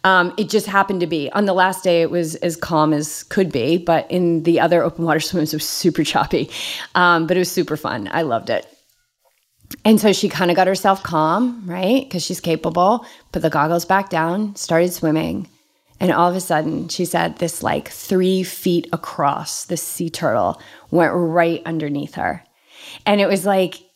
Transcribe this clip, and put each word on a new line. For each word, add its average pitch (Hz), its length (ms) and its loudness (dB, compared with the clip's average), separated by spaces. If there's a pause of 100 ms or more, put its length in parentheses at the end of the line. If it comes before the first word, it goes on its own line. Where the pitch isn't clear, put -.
Um, 180 340 4
it 220 120 -2
just 208 180 0
happened 196 340 0
to 175 60 0
be. 156 260 -4
On 208 120 2
the 190 80 2
last 185 320 2
day, 170 180 4
it 160 80 0
was 160 260 -2
as 165 200 -4
calm 156 360 0
as 151 320 -4
could 185 280 0
be. 139 240 0
But 170 340 2
in 170 320 2
the 170 160 4
other 165 240 4
open 165 220 -2
water 156 160 2
<laughs> - 100 -6
swims, 156 240 -2
it - 20 -4
was - 120 -6
super 165 340 0
choppy. - 480 -2 (460)
Um, 170 320 4
but 180 80 2
it 185 40 2
was 180 120 -2
super 156 240 -2
fun. - 340 -6
I 165 120 -2
loved 120 280 -2
it. - 160 -2 (1160)
And 220 160 6
so 214 120 4
she 180 160 0
kinda 175 260 0
got 185 120 4
herself 190 360 2
calm, 190 640 0
right? 190 440 0
'Cause 175 120 -6
she's - 180 -6
capable, 170 680 0 (260)
put 170 100 -4
the 156 80 2
goggles 160 340 0
back 196 260 0
down, 180 460 -2
started 175 360 2
swimming. 160 560 -2 (540)
And 185 100 2
all 180 180 4
of 175 40 -4
a 190 60 -4
sudden, 160 480 -2
she - 160 -4
said 165 320 -2
this, 165 260 -6
like, - 260 -4
three 185 540 0
feet 175 480 -2
across, - 760 -4
the - 100 -6
sea - 320 -8
turtle 113 500 -2 (320)
went 165 240 2
right 170 520 0
underneath 151 480 -6
her. - 280 -4 (640)
And 202 160 2
it 196 80 4
was 185 160 0
like 190 380 0 (140)